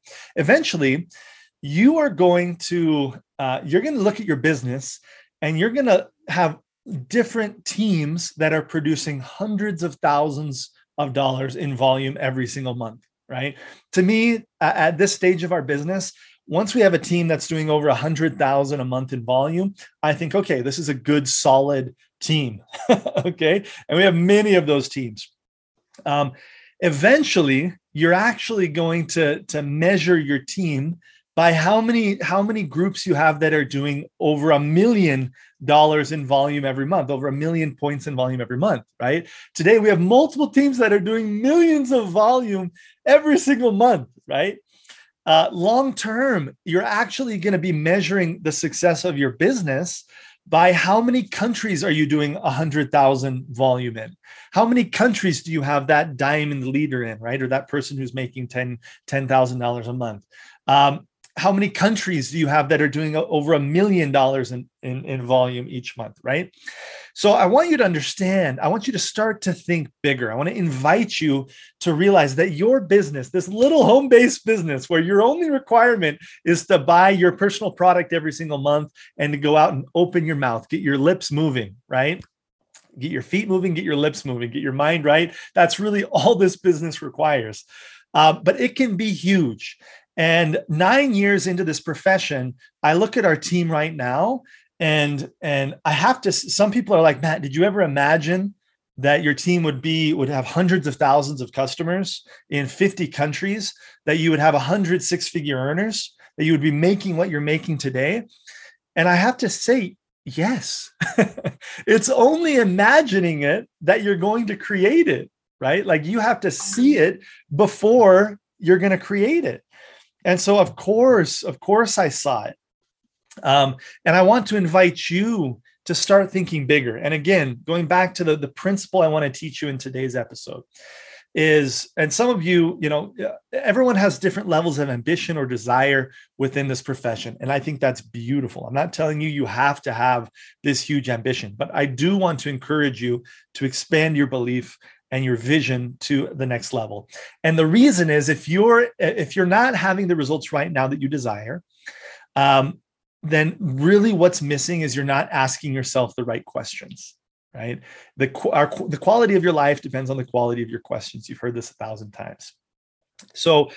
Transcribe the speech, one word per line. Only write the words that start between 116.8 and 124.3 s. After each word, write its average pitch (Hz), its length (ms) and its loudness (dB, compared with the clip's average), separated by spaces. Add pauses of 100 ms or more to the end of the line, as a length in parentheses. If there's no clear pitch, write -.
it 175 240 2 (340)
before 208 800 6 (220)
you're 185 180 4
gonna 190 200 2
create 214 480 0
it. - 180 -8 (600)
And 180 140 2
so, 202 200 2
of 180 160 2
course, 220 680 2
of 160 160 -8
course 208 380 0
I 180 120 2
saw 127 360 -4
it. - 100 -14 (880)
Um, 135 360 2 (280)
and 165 100 4
I 185 60 6
want 208 260 4